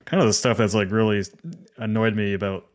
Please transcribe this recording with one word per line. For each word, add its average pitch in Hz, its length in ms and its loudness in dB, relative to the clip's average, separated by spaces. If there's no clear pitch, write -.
kind 185 180 0
of 117 60 4
the 104 60 4
stuff 117 240 2
that's, 104 160 2
like, 101 180 0
really 107 320 2
annoyed 110 360 0
me 104 200 -2
about 95 400 -6